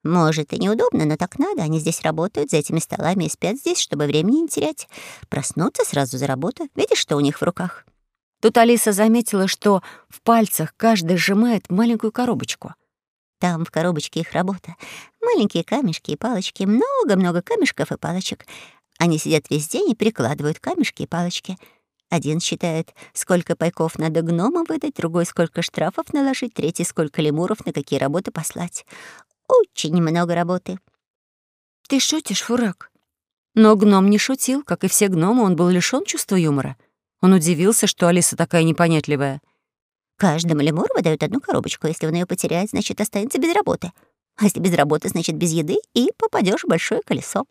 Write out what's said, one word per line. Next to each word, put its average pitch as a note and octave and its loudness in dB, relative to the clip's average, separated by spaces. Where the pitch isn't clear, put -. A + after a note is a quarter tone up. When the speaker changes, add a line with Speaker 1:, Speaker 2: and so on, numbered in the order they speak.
Speaker 1:
«Может, D#3 2
и - -6
неудобно, G#3+ 0
но D3+ 0
так - -6
надо. E4 -2
Они D#3+ -2
здесь D#3+ -4
работают, D#3+ -2
за D#3+ 2
этими D#3+ -2
столами E3 -2
и D#3 -4
спят G3+ -4
здесь, F4 -4
чтобы D3 -2
времени E3+ 2
не D#4 -4
терять. - -4
Проснутся - -2
сразу C3+ -2
за C#3 -2
работу. D#3+ -4
Видишь, F4+ 0
что - -2
у C#3+ 0
них C#3+ 0
в - -2
руках?» - -6
Speaker 2:
Тут A#3 4
Алиса A3+ 4
заметила, G#3+ 2
что G3 2
в - -20
пальцах A3 2
каждый F#3+ 2
сжимает G#3 0
маленькую A3 0
коробочку. - -4
Speaker 1:
«Там E3+ -2
в - -10
коробочке D#3+ -2
их - -10
работа. F3+ -6
Маленькие B3 0
камешки A3+ -4
и D3 -4
палочки, G3+ -6
много-много G#3+ 2
камешков F4+ -2
и D3 -6
палочек. - -8
Они E3 2
сидят D#3 0
весь D3+ -2
день F#4+ 0
и A3 0
перекладывают D3+ -2
камешки - -4
и - -4
палочки. F3 -6
Один D#3 -2
считает, E3 -4
сколько F3+ -2
пайков E3 -2
надо D#3+ -2
гномам G#3 0
выдать, D#4 -6
другой — E3+ -2
сколько E3+ -4
штрафов E3+ -4
наложить, C4+ -2
третий — E3+ -4
сколько D#3+ -4
лемуров D#3 -2
на E3+ -6
какие C#3+ -4
работы D3 -2
послать. - -8
Очень F3 2
много E3+ 2
работы». F3+ -2
Speaker 2:
«Ты C4+ 2
шутишь, D4+ -2
Фурак?» A#3 -2
Но G#3+ 8
гном G3 6
не G#3 4
шутил. C4 -2
Как F3 -4
и F#3+ 0
все G3+ 2
гномы, F#3+ 2
он F#3 4
был F3 4
лишён F#3 2
чувства - -2
юмора. C#3+ 0
Он F#3 6
удивился, F3+ 4
что F3+ 2
Алиса F3 2
такая E3 2
непонятливая. D3 0
Speaker 1:
«Каждому D#3+ 2
лемуру D#3+ 0
выдают D#3+ 0
одну G#3 -2
коробочку. - -4
Если D#3+ -4
он D#3+ -2
её F3 -2
потеряет, F3+ -4
значит, - -4
останется G#3 -4
без E4 0
работы. - -2
А G#3 0
если F3+ 2
без F3 2
работы, D3+ 2
значит, E3 -4
без D#3+ 0
еды E3 -2
и B3 2
попадёшь B3+ 0
в F4 -4
большое F3 0
колесо. - -4